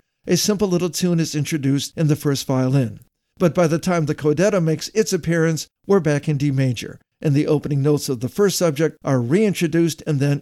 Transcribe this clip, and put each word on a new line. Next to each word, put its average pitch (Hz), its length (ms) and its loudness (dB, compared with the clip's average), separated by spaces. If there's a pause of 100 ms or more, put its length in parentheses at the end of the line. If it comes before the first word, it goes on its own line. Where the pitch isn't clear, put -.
(260)
a 175 120 0
simple 208 300 0
little 175 220 0
tune 175 300 0
is 151 160 -2
introduced 139 600 -2
in 165 120 0
the 151 80 2
first 139 320 -4
violin. 131 540 0 (360)
But 180 160 2
by 175 140 2
the 160 100 0
time 170 300 -2
the 151 80 -2
codetta 180 440 2
makes 160 360 -2
its 214 180 0
appearance, 165 540 -2 (180)
we're 196 140 4
back 147 280 0
in 151 100 0
D 143 120 0
major, 131 500 -2 (220)
and 143 140 2
the 151 100 2
opening 147 380 0
notes 147 260 0
of 120 120 -4
the 127 80 -4
first 202 280 2
subject 156 460 0
are 131 180 0
reintroduced 165 840 0
and 151 120 0
then 143 220 0